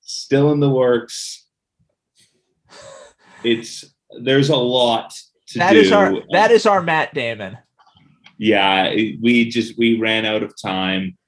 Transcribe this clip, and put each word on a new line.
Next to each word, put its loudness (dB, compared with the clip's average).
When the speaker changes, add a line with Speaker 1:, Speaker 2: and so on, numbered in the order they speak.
Speaker 1:
Still 0
in 0
the 2
works. -2
It's, -4
there's 2
a 2
lot 0
to -10
Speaker 2:
That 2
Speaker 1:
do. 8
Speaker 2:
is 6
our, 2
that 2
is 4
our 2
Matt -2
Damon. -8
Speaker 1:
Yeah, 2
it, -2
we 2
just, -6
we 2
ran -2
out -2
of -10
time. -4